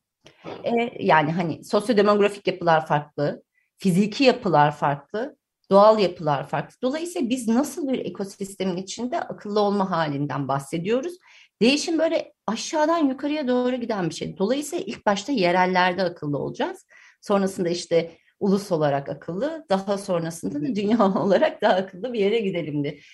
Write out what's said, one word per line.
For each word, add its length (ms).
E, 400
yani 280
hani 320
sosyodemografik 800
yapılar 400
farklı, 560
fiziki 460
yapılar 520
farklı, 600
doğal 280
yapılar 500
farklı. 340
Dolayısıyla 480
biz 180
nasıl 400
bir 100
ekosistemin 800
içinde 440
akıllı 400
olma 300
halinden 580
bahsediyoruz? 640
Değişim 360
böyle 340
aşağıdan 520
yukarıya 400
doğru 280
giden 340
bir 40
şey. 240
Dolayısıyla 460
ilk 220
başta 260
yerellerde 720
akıllı 360
olacağız. 480
Sonrasında 480
işte 500
ulus 320
olarak 360
akıllı, 640
daha 280
sonrasında 640
da 120
dünya 240
<laughs> 240
olarak 400
daha 120
akıllı 380
bir 80
yere 180
gidelim 460
diye. 140